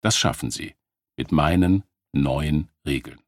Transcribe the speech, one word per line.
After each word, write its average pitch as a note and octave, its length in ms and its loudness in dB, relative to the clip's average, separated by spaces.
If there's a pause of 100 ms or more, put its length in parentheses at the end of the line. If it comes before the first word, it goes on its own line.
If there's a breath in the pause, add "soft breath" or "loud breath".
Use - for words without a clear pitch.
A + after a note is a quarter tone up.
Das A2 160 0
schaffen - 340 -2
Sie - 240 -10 (420)
mit - 140 -6
meinen F2+ 540 4 (280)
neuen C#2+ 560 0 (180)
Regeln. - 420 -6